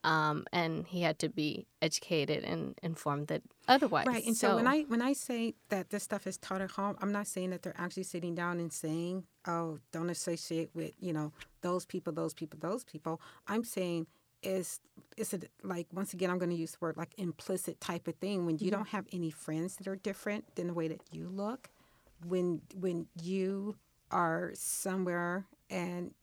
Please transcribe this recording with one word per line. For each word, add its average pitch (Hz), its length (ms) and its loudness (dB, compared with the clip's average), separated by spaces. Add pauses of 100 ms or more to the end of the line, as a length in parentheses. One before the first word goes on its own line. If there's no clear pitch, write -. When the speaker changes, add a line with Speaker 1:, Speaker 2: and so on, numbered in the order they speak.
Speaker 1:
Um, 156 480 4
and 165 340 2
he 175 160 -2
had 156 180 4
to 160 80 4
be - 380 0 (140)
educated 156 640 2
and 156 380 -2
informed 147 460 -2
that 156 140 -2 (260)
otherwise. 262 380 8
Speaker 2:
Right, 233 200 2
and 226 100 4
so 202 200 6
when 226 100 6
Speaker 1:
So 262 60 8
Speaker 2:
I, 302 100 6
when 233 200 2
I 269 100 4
say 233 420 0 (140)
that 190 220 0
this 202 120 -2
stuff - 240 -4
is 190 120 -4
taught 190 220 -4
at 190 120 -2
home, 202 280 0
I'm 202 120 2
not 202 140 0
saying 185 240 -2
that 180 120 -4
they're - 180 -6
actually 180 240 -2
sitting 175 300 -2
down 175 240 0
and 170 140 -2
saying, 170 540 -2 (200)
"Oh, 170 320 -2 (140)
don't 170 180 -2
associate 165 640 -2
with, 160 240 -4
you 180 140 -4
know, 156 200 -2 (280)
those 180 260 0
people, 175 260 -4
those 165 220 -2
people, 151 260 -10
those 180 240 -2
people." 160 360 -6 (260)
I'm 214 180 0
saying 175 440 0 (340)
is, 190 380 -2 (360)
is - 160 -4
it, 180 180 -6 (120)
like, 175 300 -4
once 190 200 -4
again, 185 180 2
I'm 180 80 2
gonna 175 160 2
use 160 180 -2
the - 80 -16
word, 160 160 0
like, 165 220 -6
implicit 180 640 -2
type 170 260 -4
of 165 100 -4
thing. 185 300 0
When 160 120 2
you - 80 0
Speaker 1:
Mm-hmm. 202 100 4
Speaker 2:
don't 202 120 -2
have 202 240 -4
any 170 180 -2
friends 160 460 -4
that 196 120 -8
are 190 80 -2
different 208 600 -4
than 175 120 -2
the 170 60 -2
way 165 140 0
that 160 220 -6
you 160 180 -8
look, 202 400 -4 (560)
when, 180 380 2 (120)
when 180 340 -2 (120)
you 190 560 0 (340)
are 170 440 2
somewhere 180 920 0 (240)
and 180 520 -4